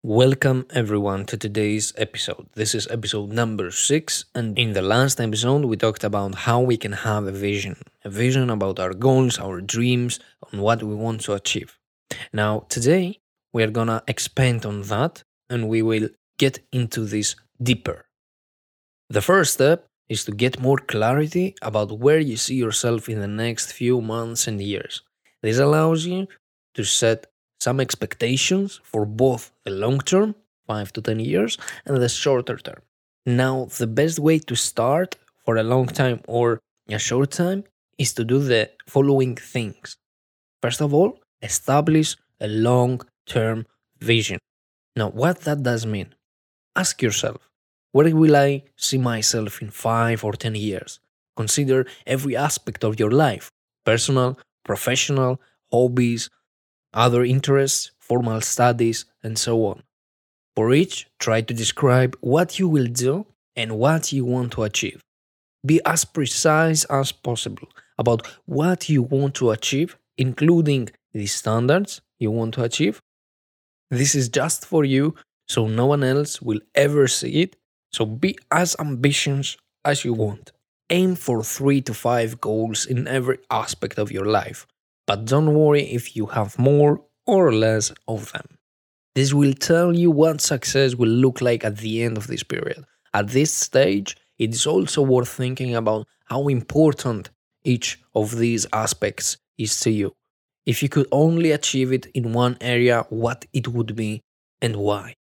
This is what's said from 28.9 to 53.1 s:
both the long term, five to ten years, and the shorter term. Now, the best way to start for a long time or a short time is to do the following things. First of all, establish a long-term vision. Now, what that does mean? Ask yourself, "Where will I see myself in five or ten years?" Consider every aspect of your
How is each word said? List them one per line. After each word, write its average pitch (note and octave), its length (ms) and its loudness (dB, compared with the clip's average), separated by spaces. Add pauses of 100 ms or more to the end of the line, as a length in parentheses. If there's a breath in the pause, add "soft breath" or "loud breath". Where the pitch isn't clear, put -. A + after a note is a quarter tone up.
both A#2+ 460 0 (140)
the G2 80 -6
long A2+ 260 -2
term, G3+ 340 0 (360)
five G#2+ 240 -6
to A2 100 -10
ten A2 160 -2
years, E3+ 400 -2 (260 loud breath)
and C#3 120 -2
the B2 120 2
shorter B2+ 480 -2
term. - 240 -16 (460)
Now, C3 380 2
the - 240 -4
best D3+ 320 0
way D#3 180 4
to C3+ 160 -6
start C#3 600 -2 (280)
for A2+ 120 0
a A2 80 0
long B2+ 220 2
time B2+ 420 -2
or A#2 320 0 (280)
a G#2+ 120 -4
short C3+ 320 0
time F#3 320 -2 (340)
is C#3 140 -2
to A#2 120 -4
do B2 140 2
the A#2+ 320 0 (160)
following C3+ 480 2
things. - 600 -10 (640)
First A#2+ 180 -4
of D3 140 0
all, F#3+ 240 4 (240)
establish D#3 720 2 (240)
a G#2+ 60 -6
long-term A2+ 1200 0 (320)
vision. G#2 400 0 (560)
Now, G#2+ 140 -2
what D#3 320 0
that D3 240 -4
does A#2 200 -2
mean? G#2+ 300 -6 (600)
Ask - 260 -2
yourself, - 480 -4 (400)
"Where D#3+ 240 4
will D#3 220 6
I C#3+ 260 2 (140)
see - 220 -2
myself A2+ 640 -2
in G#2 100 -10
five A2+ 520 0
or G#2+ 120 -2
ten A2 200 -6
years?" G#2 460 -8 (360)
Consider C3 500 0 (200 loud breath)
every C3 300 -2
aspect - 480 -4
of A2 160 -2
your G#2+ 100 2